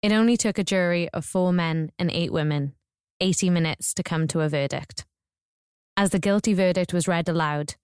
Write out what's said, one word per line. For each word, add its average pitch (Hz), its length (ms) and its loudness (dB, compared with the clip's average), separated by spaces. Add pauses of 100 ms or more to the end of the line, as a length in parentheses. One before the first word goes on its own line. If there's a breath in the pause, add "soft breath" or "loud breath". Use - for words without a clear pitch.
It 208 80 2
only 226 260 4
took 214 220 0
a 196 40 0
jury 175 460 0
of - 160 -6
four 180 260 0
men 165 460 0
and 175 140 -2
eight 170 200 -2
women 147 440 -2 (440)
eighty 185 300 0
minutes 165 460 -2
to 185 80 -4
come 160 240 -2
to 160 140 -2
a 156 80 0
verdict. 143 560 -4 (920)
As 202 160 2
the 196 80 0
guilty 202 340 2
verdict 180 400 2
was 175 140 0
read 170 220 0
aloud 151 540 -2